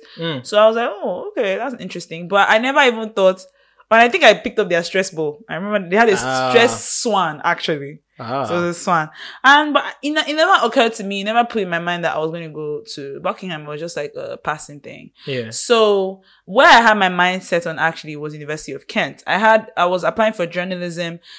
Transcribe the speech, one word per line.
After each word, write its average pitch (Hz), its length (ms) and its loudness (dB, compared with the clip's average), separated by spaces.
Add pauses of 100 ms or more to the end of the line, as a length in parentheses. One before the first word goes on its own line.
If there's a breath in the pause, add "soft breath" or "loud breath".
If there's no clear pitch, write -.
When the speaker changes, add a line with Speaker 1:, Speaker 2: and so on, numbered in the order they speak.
(160 loud breath)
Speaker 1:
Mm. 160 300 -6
Speaker 2:
So 208 120 -2
I 220 100 8
was 226 80 2
like, 240 140 -2
"Oh, 370 460 -8
okay, 196 200 0
that's 240 240 -6
interesting." 175 480 -12
But 196 200 4
I 220 100 4
never 269 220 0
even 226 320 2
thought, 185 320 2 (460 soft breath)
but 226 100 8
I 240 80 6
think 277 160 2
I 220 100 10
picked - 240 -4
up 190 120 0
their 170 140 2
stress - 260 -2
ball. 151 380 -6
I 156 80 -8
remember 196 340 -4
they 190 60 2
had 226 120 6
a 196 80 4
Speaker 1:
Ah. 131 340 0
Speaker 2:
stress 233 380 2
swan, 185 560 -2
actually. 156 560 -4 (220)
Speaker 1:
Ah. 127 220 -4
Speaker 2:
So 170 160 -2
the 175 140 -2
swan. 165 340 -2 (340 loud breath)
And, 294 300 4
but 277 100 2 (200)
it, 285 80 -4
ne-, 302 200 -4
it 302 60 -4
never 339 300 4
occurred 233 260 2
to 220 120 -10
me, 196 180 -6
it - 20 -8
never 226 180 0
put 226 200 -2
in 180 80 -6
my 170 80 -4
mind 175 260 -4
that 156 100 -2
I 151 40 -4
was 160 120 -2
gonna 165 200 -10
go 151 320 -10 (120)
to 139 260 -12
Buckingham. 180 420 -8
It 147 60 -14
was 151 120 -10
just, 170 160 -10
like, 147 180 -8
a 127 220 -10
passing 151 440 -10
thing. 80 320 -20 (120 soft breath)
Speaker 1:
Yeah. 127 240 -8
Speaker 2:
So 196 720 2 (240 soft breath)
where 262 240 4
I 240 140 8
had 220 160 4
my 190 100 2
mindset 180 600 -2
on 160 100 -8
actually 156 380 -4
was 151 180 -10
University 151 380 -10
of 139 140 -14
Kent. 170 400 -6
I 175 120 0
had, 220 360 4
I 175 120 2
was 180 180 -2
applying 214 300 0
for 175 100 -4
journalism. 175 720 -6 (200 loud breath)